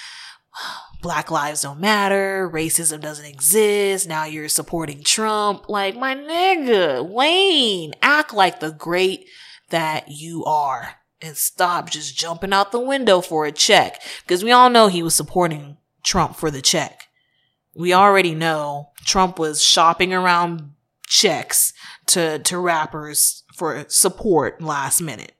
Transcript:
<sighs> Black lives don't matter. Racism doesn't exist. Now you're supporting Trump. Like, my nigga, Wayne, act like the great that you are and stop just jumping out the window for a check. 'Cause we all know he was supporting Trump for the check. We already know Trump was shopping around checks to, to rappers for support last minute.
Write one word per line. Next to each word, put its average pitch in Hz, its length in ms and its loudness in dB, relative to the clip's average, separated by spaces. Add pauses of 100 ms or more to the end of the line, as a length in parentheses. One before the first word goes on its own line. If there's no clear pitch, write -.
(540)
<sighs> - 460 -14
Black 160 280 -4
lives 151 320 -2
don't 143 180 -8
matter. 196 720 0
Racism 160 500 -2
doesn't 151 240 -12
exist. 196 840 0
Now 156 180 -4
you're 151 240 -10
supporting 147 540 -6
Trump. 208 680 -2
Like, 196 260 -2
my 262 200 -4
nigga, 277 920 0
Wayne, 262 960 2
act 294 320 2
like 185 260 2
the 156 120 -8
great 180 560 -2 (420)
that 156 400 -4
you 156 360 -12
are 139 500 -2 (260)
and 160 160 -14
stop 175 540 -2
just 147 260 -10
jumping 190 340 -6
out 196 200 2
the 240 80 -2
window 247 420 2
for 156 240 -2
a 147 60 -4
check. 156 500 2 (260)
'Cause 180 160 0
we 233 80 0
all 247 200 8
know 226 160 8
he 175 160 0
was 165 100 -2
supporting 151 640 -2 (260)
Trump 170 320 0
for 160 140 -2
the 135 140 -8
check. - 440 -2 (680)
We 175 180 0
already 190 400 6
know 151 560 -4 (160)
Trump 185 320 0
was 156 260 -2
shopping 175 520 4
around 175 560 0 (360)
checks - 640 0 (340)
to, 160 320 0
to 180 180 -4
rappers 156 840 -2 (120)
for 147 320 -6
support 170 760 0
last 143 400 -4
minute. 135 380 -12